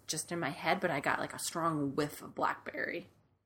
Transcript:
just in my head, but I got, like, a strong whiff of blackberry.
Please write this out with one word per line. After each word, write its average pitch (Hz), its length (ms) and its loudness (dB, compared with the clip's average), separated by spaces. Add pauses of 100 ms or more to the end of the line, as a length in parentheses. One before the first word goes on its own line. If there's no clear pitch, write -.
just - 260 -4
in 170 80 -2
my 147 80 0
head, 160 320 2
but 175 100 4
I 147 100 2
got, - 180 4
like, - 160 -4
a - 40 -8
strong 156 580 0
whiff 147 260 0
of 156 120 -12
blackberry. - 760 -2 (360)